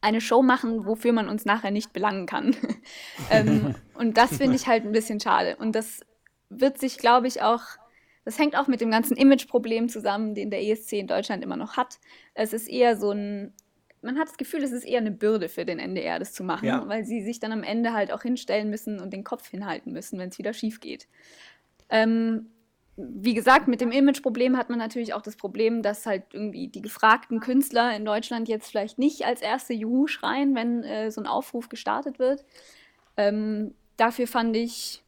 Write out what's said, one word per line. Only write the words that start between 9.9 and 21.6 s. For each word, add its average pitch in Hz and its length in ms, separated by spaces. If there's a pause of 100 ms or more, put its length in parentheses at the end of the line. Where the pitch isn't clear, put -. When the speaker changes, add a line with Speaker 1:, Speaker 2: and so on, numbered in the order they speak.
Speaker 1:
den 202 160
der 196 100
E 208 100
S 220 160
C 208 120
in 202 80
Deutschland 202 360
immer 180 140
noch 202 220
hat. 254 200 (360)
Es 220 180
ist 226 160
eher 240 300
so 208 140
ein, 208 420 (480)
man 254 160
hat 320 100
das - 100
Gefühl, 285 260
es 254 80
ist 240 120
eher 240 160
eine 214 100
Bürde 208 400
für 175 160
den 175 120
N 185 160
D 180 60
R, 165 180
das 185 140
zu - 100
machen, 185 240
Speaker 3:
Ja. 233 220
Speaker 1:
weil 214 160
sie 226 160
sich 233 180
dann 220 140
am 220 100
Ende 226 300
halt 208 200
auch 254 100
hinstellen 214 480
müssen 214 280
und 185 140
den 196 120
Kopf - 260
hinhalten 190 420
müssen, 180 260
wenn's 185 200
wieder 214 160
schief 220 260
geht. - 260 (840)